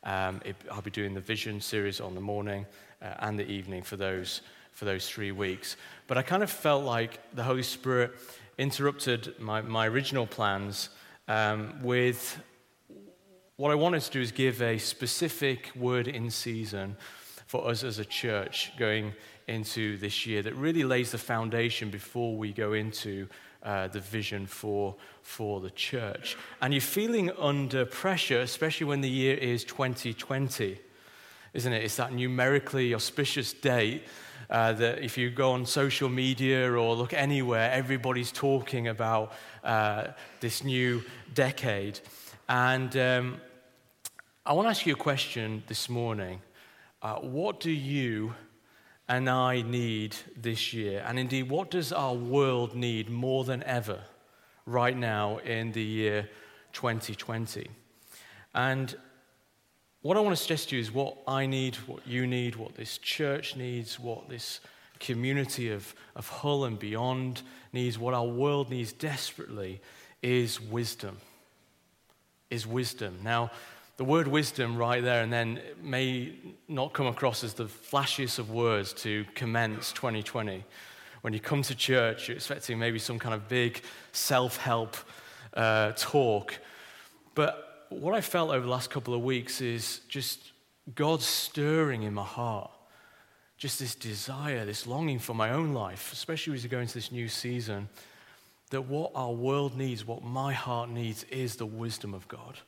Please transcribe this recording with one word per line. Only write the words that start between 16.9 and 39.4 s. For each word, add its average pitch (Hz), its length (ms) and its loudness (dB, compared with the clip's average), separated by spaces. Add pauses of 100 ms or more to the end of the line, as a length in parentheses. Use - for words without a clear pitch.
for - 220 -2
us 117 160 0
as 110 160 -4
a 104 60 -4
church - 760 -2
going 107 320 2 (380)
into 107 480 -2
this 101 280 -2
year 107 180 0
that 113 120 -4
really 151 300 2
lays 127 260 2
the 120 60 -4
foundation 113 720 0
before 110 480 -4
we 107 160 -4
go 107 180 0
into, 107 560 -2 (340)
uh, 98 260 0
the 101 140 -4
vision 101 440 -4
for, 101 480 -2 (280)
for 104 400 -6
the 95 80 -6
church. - 680 -6 (260)
And 131 120 4
you're 139 80 4
feeling 208 580 2
under 139 460 2
pressure, 160 560 2
especially 156 460 0
when 143 120 2
the 135 100 2
year 131 280 4
is 120 260 0
twenty 123 500 -2
twenty, 120 680 -2 (720)
isn't 123 180 0
it? 110 100 2
It's 110 140 0
that 120 160 0
numerically 127 840 4
auspicious 131 600 0
date, 123 500 4 (460)
uh, 113 240 4
that 117 280 2
if 123 160 -4
you 123 120 2
go 131 220 4
on 127 140 2
social 135 440 2
media 131 600 4
or 117 240 4
look 120 200 0
anywhere, 131 580 4
everybody's 127 640 0
talking 131 560 2
about, 110 420 2 (320)